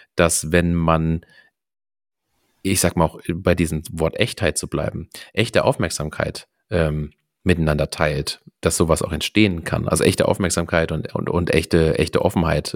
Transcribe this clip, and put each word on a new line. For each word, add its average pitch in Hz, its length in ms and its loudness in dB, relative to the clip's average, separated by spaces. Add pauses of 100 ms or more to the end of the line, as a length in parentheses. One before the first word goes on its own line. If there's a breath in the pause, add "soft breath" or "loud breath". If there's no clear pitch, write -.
(160)
dass 82 360 0
wenn 87 220 4
man, 82 500 2 (1400 soft breath)
ich 98 180 0
sag 85 180 0
mal 82 80 4
auch - 140 -4 (120)
bei 87 240 0
diesem 80 360 -2
Wort 82 280 -2
Echtheit - 380 -2
zu - 100 -6
bleiben, 78 420 -6 (240 loud breath)
echte - 300 0
Aufmerksamkeit, - 840 -4 (240)
ähm, 76 400 0 (320)
miteinander 78 460 2
teilt, 76 520 -2 (200)
dass 82 140 0
sowas 80 260 2
auch - 120 -4
entstehen 87 500 0
kann. - 240 -2
Also - 160 0
echte - 240 4
Aufmerksamkeit 85 640 0
und, - 240 -4
und, - 140 -4
und 85 240 0
echte, 80 440 2
echte - 260 0
Offenheit, 80 520 0